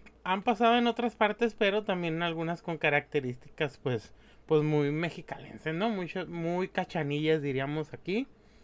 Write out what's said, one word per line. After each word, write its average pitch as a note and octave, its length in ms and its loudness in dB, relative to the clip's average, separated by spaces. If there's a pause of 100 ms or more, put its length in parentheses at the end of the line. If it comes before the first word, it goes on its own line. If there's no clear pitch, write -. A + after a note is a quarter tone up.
(260)
han F#3 180 0
pasado A#3 340 4
en A#3+ 80 4
otras A#3 300 0
partes, A3 400 2
pero G#3 300 2
también E3+ 360 0
algunas E3 400 -2
con E3 160 -6
características, C#3+ 1040 -2
pues, B2 320 -2 (320)
pues D#3 160 4
muy D3 300 2
mexicalenses, D#3 840 -6
¿no? F#3+ 160 0
Mucho, F#3 380 -4
muy E3+ 400 -2
cachanillas, D#3 760 0
diríamos C#3+ 520 -2
aquí. A3 340 -4 (360)